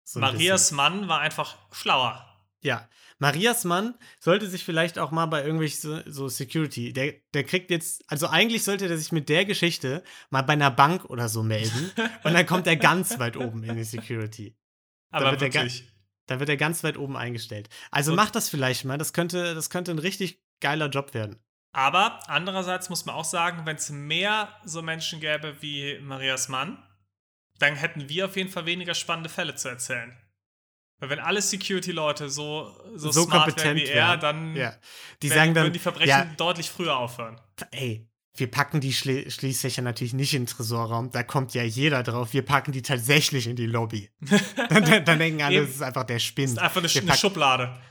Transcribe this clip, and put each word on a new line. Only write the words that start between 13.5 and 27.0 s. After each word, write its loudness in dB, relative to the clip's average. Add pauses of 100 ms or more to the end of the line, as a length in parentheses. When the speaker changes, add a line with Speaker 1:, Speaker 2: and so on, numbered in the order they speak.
Speaker 1:
in -6
die -4
Security. -8 (540)
Da -2
Speaker 2:
Aber 4
Speaker 1:
wird 2
er 2
ga-, 2
Speaker 2:
wirklich. -6 (400)
Speaker 1:
da -4
wird -2
er 2
ganz 0
weit -2
oben -6
eingestellt. -8 (220)
Also 2
Speaker 2:
Und 4
Speaker 1:
macht 2
das 0
vielleicht 0
mal, -4
das -6
könnte, -2
das -6
könnte -4
ein -2
richtig -4 (180)
geiler 0
Job -4
werden. -6 (320)
Speaker 2:
Aber 2
andererseits -4
muss -6
man -8
auch -6
sagen, -2
wenn's -6
mehr -2 (160)
so -8
Menschen -6
gäbe -6
wie -8
Marias -4
Mann, -6 (800)